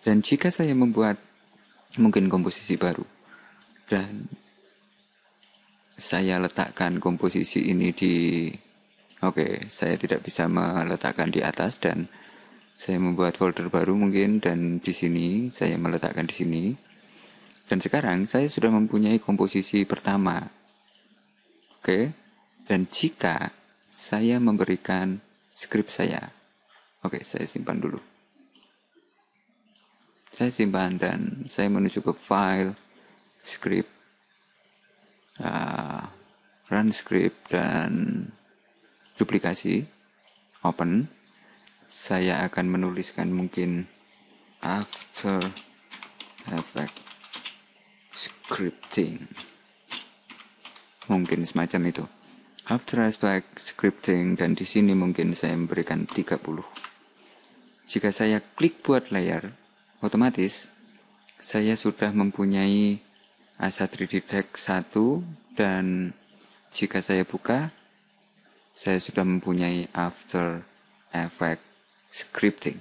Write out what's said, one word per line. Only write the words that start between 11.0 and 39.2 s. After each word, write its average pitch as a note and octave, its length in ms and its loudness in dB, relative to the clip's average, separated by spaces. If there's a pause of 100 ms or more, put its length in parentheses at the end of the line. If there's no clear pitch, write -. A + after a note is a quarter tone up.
di F2 160 0
atas, - 320 -2
dan F2 320 -2 (640)
saya - 240 -2
membuat F2+ 400 2
folder F2+ 320 0
baru F2 240 2
mungkin, G2+ 480 4
dan F2 400 0
di - 80 -4
sini F2 640 0
saya E2+ 240 -2
meletakkan E2 480 -2
di D#2+ 80 -6
sini. E2+ 300 -2 (1000)
Dan - 160 0
sekarang G2+ 480 2
saya C#3 240 2
sudah A2+ 220 4
mempunyai G#2+ 500 4
komposisi G2 640 2
pertama. F#2+ 540 0 (1400)
Oke, G#2+ 320 2 (560)
dan F#2 220 2
jika - 640 -2 (400)
saya A#2 480 0
memberikan F#2+ 800 2 (320)
skrip - 400 -2
saya, F2 400 -4 (720)
oke, - 160 -6
saya - 240 -6
simpan - 320 -6
dulu. - 240 -4 (2250)
Saya B2 160 0
simpan F#2+ 480 0
dan - 480 -4
saya G2+ 240 -2
menuju G2 320 2
ke F2 160 -2
file, F#2+ 560 2 (720)
script, - 480 -4 (1500)
uh, - 640 -6 (640)
run G#2+ 160 4
script, F#2 640 0
dan E2+ 720 -2 (880)
duplikasi, F#2+ 720 0 (800)